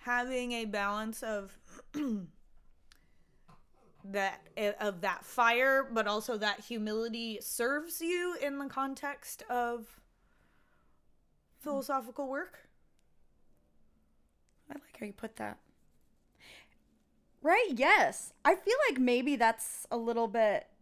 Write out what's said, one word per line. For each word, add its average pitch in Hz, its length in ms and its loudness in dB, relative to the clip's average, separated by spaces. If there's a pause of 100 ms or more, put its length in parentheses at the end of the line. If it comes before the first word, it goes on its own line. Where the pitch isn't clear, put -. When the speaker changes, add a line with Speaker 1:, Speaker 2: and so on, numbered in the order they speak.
Speaker 1:
having 247 520 -2
a 233 120 -4
balance 208 560 -2
of 208 340 -6 (380)
<clears throat> - 20 -8 (2000)
that, 196 380 -4 (160)
eh, 208 220 2
of 202 220 -2
that 190 220 0
fire, 254 680 4
but 220 160 2
also 214 300 -2
that 208 240 -2
humility 226 800 -4
serves 294 600 -2
you 349 400 0
in 277 160 -2
the 277 100 -6
context 269 840 -6
of 240 500 -4 (1600)
philosophical 269 680 -4
work? 285 400 -8 (2000)
Speaker 2:
I - 40 -14
like - 260 -18
how 220 60 -10
you 202 80 -10
put 220 220 -10
that. 214 220 -8 (1900)
Right, 392 320 6
yes. 269 580 4 (120)
I 320 100 8
feel 403 220 2 (120)
like 262 100 0
maybe 254 360 4
that's - 560 0
a 247 60 -2
little 233 300 0
bit 208 400 2 (140)